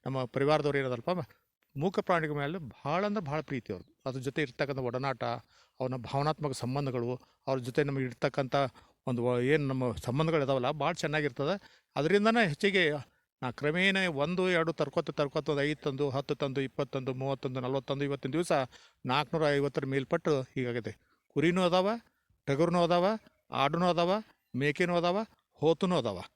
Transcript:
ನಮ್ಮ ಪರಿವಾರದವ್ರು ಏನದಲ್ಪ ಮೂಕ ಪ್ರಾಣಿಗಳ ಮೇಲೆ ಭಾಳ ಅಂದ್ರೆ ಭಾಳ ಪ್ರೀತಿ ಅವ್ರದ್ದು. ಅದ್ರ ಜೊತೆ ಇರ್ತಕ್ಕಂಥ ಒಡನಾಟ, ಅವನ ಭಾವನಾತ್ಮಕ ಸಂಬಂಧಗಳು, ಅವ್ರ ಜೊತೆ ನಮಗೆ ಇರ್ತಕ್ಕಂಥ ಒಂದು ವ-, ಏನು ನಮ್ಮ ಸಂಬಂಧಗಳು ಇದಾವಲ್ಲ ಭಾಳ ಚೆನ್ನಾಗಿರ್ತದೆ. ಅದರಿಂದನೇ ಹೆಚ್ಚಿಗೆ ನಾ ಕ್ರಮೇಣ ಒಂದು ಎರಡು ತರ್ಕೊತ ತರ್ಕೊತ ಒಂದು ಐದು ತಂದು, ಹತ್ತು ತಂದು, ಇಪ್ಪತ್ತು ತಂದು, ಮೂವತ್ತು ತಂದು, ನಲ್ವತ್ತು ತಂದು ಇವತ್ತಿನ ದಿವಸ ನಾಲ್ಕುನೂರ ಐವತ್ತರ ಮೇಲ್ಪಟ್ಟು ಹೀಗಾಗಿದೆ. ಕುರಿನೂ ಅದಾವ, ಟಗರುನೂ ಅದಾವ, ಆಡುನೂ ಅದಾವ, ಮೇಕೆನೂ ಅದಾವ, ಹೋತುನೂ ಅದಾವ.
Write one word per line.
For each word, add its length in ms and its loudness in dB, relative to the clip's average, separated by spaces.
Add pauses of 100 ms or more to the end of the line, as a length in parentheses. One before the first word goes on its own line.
ನಮ್ಮ 200 -4
ಪರಿವಾರದವ್ರು 520 2
ಏನದಲ್ಪ 320 -4 (680)
ಮೂಕ 220 0
ಪ್ರಾಣಿಗಳ 360 0
ಮೇಲೆ 220 -4
ಭಾಳ 480 -4
ಅಂದ್ರೆ 200 -2
ಭಾಳ 160 -4
ಪ್ರೀತಿ 320 -6
ಅವ್ರದ್ದು. 320 -14
ಅದ್ರ 140 -6
ಜೊತೆ 220 -4
ಇರ್ತಕ್ಕಂಥ 380 -2
ಒಡನಾಟ, 440 -4 (560)
ಅವನ 160 -2
ಭಾವನಾತ್ಮಕ 560 -2
ಸಂಬಂಧಗಳು, 720 -4 (260)
ಅವ್ರ 120 0
ಜೊತೆ 240 0
ನಮಗೆ 200 -2
ಇರ್ತಕ್ಕಂಥ 520 -2 (520)
ಒಂದು 160 0
ವ-, 180 2
ಏನು 260 2
ನಮ್ಮ 280 -2
ಸಂಬಂಧಗಳು 480 0
ಇದಾವಲ್ಲ 280 0
ಭಾಳ 220 -2
ಚೆನ್ನಾಗಿರ್ತದೆ. 920 -4 (120)
ಅದರಿಂದನೇ 520 4
ಹೆಚ್ಚಿಗೆ 680 0 (260)
ನಾ 100 -4
ಕ್ರಮೇಣ 460 2 (160)
ಒಂದು 360 0
ಎರಡು 240 2
ತರ್ಕೊತ 360 -2
ತರ್ಕೊತ 400 -2
ಒಂದು 120 2
ಐದು 220 -2
ತಂದು, 260 0
ಹತ್ತು 260 -2
ತಂದು, 260 -2
ಇಪ್ಪತ್ತು 380 -4
ತಂದು, 140 -4
ಮೂವತ್ತು 360 -4
ತಂದು, 100 -6
ನಲ್ವತ್ತು 340 -2
ತಂದು 120 -2
ಇವತ್ತಿನ 260 -4
ದಿವಸ 200 -2 (540)
ನಾಲ್ಕುನೂರ 440 0
ಐವತ್ತರ 360 0
ಮೇಲ್ಪಟ್ಟು 560 0
ಹೀಗಾಗಿದೆ. 500 -4 (360)
ಕುರಿನೂ 360 2
ಅದಾವ, 260 2 (560)
ಟಗರುನೂ 380 2
ಅದಾವ, 220 4 (460)
ಆಡುನೂ 380 2
ಅದಾವ, 340 2 (320)
ಮೇಕೆನೂ 400 0
ಅದಾವ, 220 2 (360)
ಹೋತುನೂ 440 2
ಅದಾವ. 240 -2 (140)